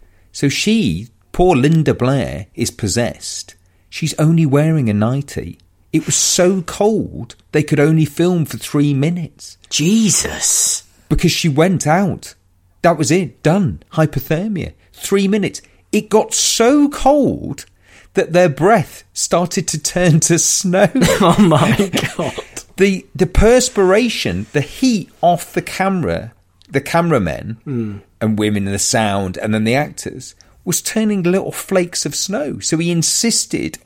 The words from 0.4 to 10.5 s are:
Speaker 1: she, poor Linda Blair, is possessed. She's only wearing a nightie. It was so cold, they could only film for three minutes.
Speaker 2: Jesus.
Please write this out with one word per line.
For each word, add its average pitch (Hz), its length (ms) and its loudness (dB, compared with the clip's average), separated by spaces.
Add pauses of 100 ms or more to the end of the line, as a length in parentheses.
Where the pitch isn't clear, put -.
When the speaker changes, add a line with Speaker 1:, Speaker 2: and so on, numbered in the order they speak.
Speaker 1:
she, 135 600 0 (240)
poor 180 220 4
Linda 139 400 4
Blair, 110 600 -2
is 120 180 -4
possessed. - 840 -6 (340)
She's - 260 -6
only 165 320 4
wearing 147 440 2
a 101 40 0
nightie. 113 640 -4 (340)
It 156 140 -2
was - 100 -2
so 185 460 2
cold, 190 720 -4 (160)
they 147 100 2
could 147 160 -2
only 156 260 4
film 170 400 0
for - 120 -10
three 143 360 0
minutes. 160 640 -4 (140)
Speaker 2:
Jesus. - 1120 0 (260)